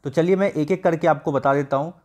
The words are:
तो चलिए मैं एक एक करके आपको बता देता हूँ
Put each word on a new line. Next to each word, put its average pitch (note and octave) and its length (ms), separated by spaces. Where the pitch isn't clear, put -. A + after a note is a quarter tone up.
तो C#3+ 60
चलिए F3 260
मैं G3 160
एक D3+ 180
एक F#3 140
करके E3 220
आपको D#3 260
बता C#3 220
देता C#3 220
हूँ D#3 160